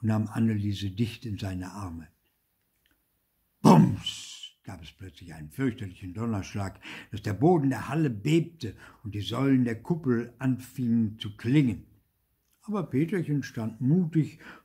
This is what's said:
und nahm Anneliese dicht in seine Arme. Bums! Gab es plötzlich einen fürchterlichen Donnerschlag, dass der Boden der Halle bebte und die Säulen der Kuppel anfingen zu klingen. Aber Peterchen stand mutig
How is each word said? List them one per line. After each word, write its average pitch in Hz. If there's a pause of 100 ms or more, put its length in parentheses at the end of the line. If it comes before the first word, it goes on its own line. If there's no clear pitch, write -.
und 110
nahm 107
Anneliese 104
dicht 113
in 101
seine 92
Arme. 85 (1500)
Bums! - (100)
Gab 80
es 78
plötzlich 90
einen 78
fürchterlichen 107
Donnerschlag, 101 (300)
dass 104
der 107
Boden 139
der 107
Halle 147
bebte 120 (280)
und 101
die 101
Säulen 127
der 113
Kuppel 131
anfingen 117
zu 104
klingen. 123 (800)
Aber 202
Peterchen 147
stand 110
mutig 156 (240)